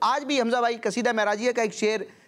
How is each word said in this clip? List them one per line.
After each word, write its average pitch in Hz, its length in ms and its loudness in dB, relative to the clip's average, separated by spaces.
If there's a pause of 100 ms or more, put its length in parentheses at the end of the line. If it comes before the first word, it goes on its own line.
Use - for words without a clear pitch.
आज 269 200 2
भी 277 160 0
हमजा 233 200 0
भाई 233 200 0
कसीदा 233 320 0
महराजिया 214 400 0
का 233 100 0
एक 220 120 -2
शेर 214 320 -2 (220)